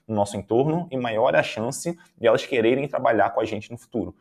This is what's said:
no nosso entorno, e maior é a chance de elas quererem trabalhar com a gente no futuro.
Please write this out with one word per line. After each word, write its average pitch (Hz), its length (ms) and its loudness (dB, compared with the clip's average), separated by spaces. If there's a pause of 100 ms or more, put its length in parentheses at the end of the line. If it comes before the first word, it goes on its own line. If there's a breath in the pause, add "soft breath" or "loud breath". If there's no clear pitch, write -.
no 110 80 -6
nosso 101 220 0
entorno, 151 540 -2
e 131 60 -8
maior 123 380 0
é 156 40 4
a 147 40 4
chance 139 540 -6 (200 soft breath)
de 113 100 2
elas 117 200 4
quererem 131 420 2
trabalhar 120 420 2
com - 100 -2
a 113 40 0
gente 104 260 -8
no 117 80 -14
futuro. 92 420 -8